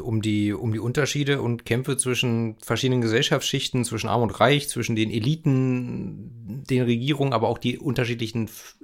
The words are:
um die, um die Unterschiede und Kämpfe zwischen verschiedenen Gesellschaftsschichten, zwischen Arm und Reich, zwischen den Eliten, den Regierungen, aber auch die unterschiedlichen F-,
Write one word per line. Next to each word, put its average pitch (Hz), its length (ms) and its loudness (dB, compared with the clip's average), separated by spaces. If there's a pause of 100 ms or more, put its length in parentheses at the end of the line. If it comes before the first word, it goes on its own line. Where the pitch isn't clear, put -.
um 110 220 -2
die, 104 320 2
um 110 180 -2
die 110 60 -2
Unterschiede 139 640 0
und 117 240 -2
Kämpfe 127 320 0
zwischen 117 640 0
verschiedenen 127 420 0
Gesellschaftsschichten, 127 800 0
zwischen 110 240 -4
Arm 117 140 2
und 101 180 -2
Reich, 143 300 4
zwischen 117 260 -2
den 110 140 2
Eliten, 123 1500 -2
den 127 200 2
Regierungen, 135 500 2
aber 110 140 2
auch 117 100 0
die - 200 -2
unterschiedlichen 117 680 -2
F-, - 400 -12